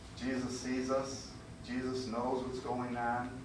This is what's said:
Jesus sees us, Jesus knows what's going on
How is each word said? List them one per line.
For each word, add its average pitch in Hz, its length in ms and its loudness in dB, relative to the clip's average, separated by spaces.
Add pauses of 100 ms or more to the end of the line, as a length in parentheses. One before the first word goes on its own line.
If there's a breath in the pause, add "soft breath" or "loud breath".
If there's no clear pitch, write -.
(160)
Jesus 127 420 0
sees 127 320 2
us, 135 380 2 (380)
Jesus 127 400 0
knows 123 380 2
what's 127 160 -2
going 123 360 0
on 120 340 2 (140)